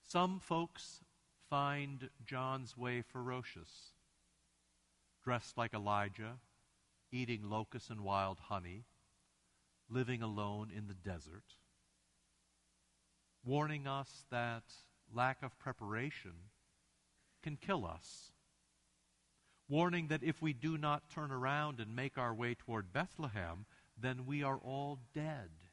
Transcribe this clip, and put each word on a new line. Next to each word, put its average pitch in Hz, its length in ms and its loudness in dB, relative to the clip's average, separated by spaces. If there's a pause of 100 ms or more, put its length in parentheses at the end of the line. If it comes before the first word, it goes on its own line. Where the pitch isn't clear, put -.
Some 185 320 4
folks - 600 -2 (460)
find 139 600 0 (160)
John's 131 500 -2
way 123 280 0
ferocious, 123 880 -6 (1300)
dressed 123 360 0
like 117 160 -2
Elijah, 101 640 0 (760)
eating 117 360 -2
locusts 110 440 -2
and 107 100 -6
wild 98 380 2 (100)
honey, 95 360 -4 (1040)
living 123 320 2
alone 107 520 0
in 107 120 -4
the 98 80 -6
desert, 90 580 -8 (1900)
warning 147 400 2
us 139 460 -4
that 120 320 0 (500)
lack 127 300 4
of - 160 -6
preparation 113 720 -2 (1120)
can 151 120 -2
kill 160 300 0
us, - 460 -10 (1400)
warning 165 420 6
that 151 140 4
if 160 180 2
we 156 120 4
do 156 240 0
not 147 320 2
turn 151 220 -4
around 135 480 2
and 110 160 -4
make 131 220 -2
our 120 160 2
way 120 200 2
toward 107 380 -2
Bethlehem, 107 720 -2 (340)
then 127 260 -2
we 143 180 0
are 135 140 2
all 139 420 -4 (140)
dead. 151 360 -4 (240)